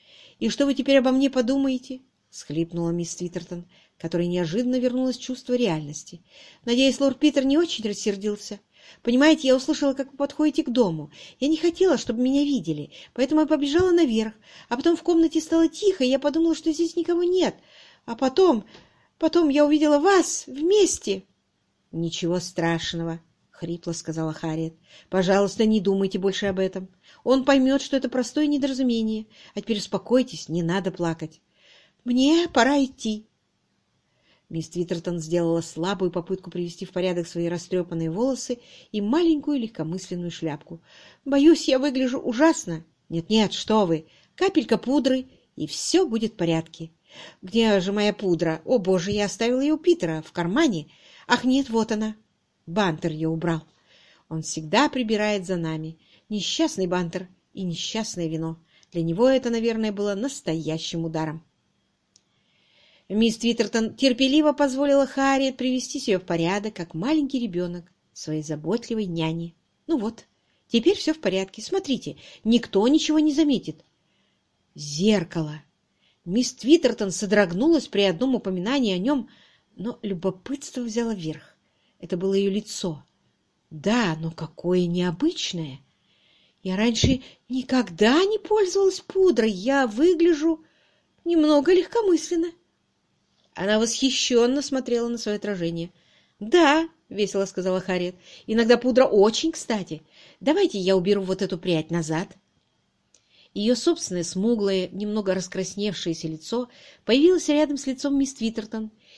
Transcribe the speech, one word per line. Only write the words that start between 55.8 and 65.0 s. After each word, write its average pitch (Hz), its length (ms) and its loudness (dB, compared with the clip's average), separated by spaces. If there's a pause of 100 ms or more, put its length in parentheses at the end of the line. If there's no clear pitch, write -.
Несчастный 208 600 -2
Бантер 180 400 -4 (240)
и 196 100 -12
несчастное 180 640 -6
вино. 160 300 -6 (320)
Для 170 120 -4
него 170 260 2
это, 262 220 2
наверное, 226 420 -2
было 202 220 -2
настоящим 165 880 -6
ударом!" 160 400 -6 (1700)
Мисс 220 220 2
Твиттертон 226 580 -2
терпеливо 269 580 4
позволила 277 540 2